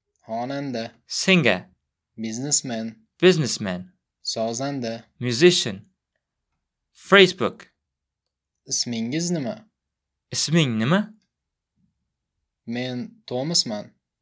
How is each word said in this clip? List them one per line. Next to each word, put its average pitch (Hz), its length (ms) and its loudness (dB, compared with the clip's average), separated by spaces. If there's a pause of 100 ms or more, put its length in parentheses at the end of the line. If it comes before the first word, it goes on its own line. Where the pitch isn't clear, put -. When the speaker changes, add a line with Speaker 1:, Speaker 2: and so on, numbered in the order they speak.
(300)
Speaker 1:
Xonanda. 123 640 -8 (160)
Speaker 2:
Singer. 127 640 2 (500)
Speaker 1:
Businessman. 113 760 -4 (240)
Speaker 2:
Businessman. 110 720 2 (320)
Speaker 1:
Sozanda. 117 800 -6 (160)
Speaker 2:
Musician. 123 600 2 (1120)
Facebook. - 760 4 (1000)
Speaker 1:
Ismingiz 127 640 -2
nima? 131 340 -4 (680)
Speaker 2:
Isming 143 460 2
nima? 175 360 0 (1500)
Speaker 1:
Men 123 600 -8
Tomasman. 131 640 -4 (320)